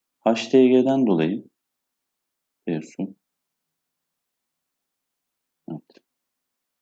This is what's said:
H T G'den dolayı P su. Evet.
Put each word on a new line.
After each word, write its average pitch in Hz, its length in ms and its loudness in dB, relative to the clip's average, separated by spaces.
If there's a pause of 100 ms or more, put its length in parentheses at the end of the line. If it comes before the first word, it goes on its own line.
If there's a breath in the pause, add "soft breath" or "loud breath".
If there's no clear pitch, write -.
(200)
H 113 300 -2
T 131 160 6
G'den 127 400 2
dolayı 90 380 -2 (1200)
P 82 160 -4
su. - 340 -12 (2500)
Evet. - 100 -14 (1000)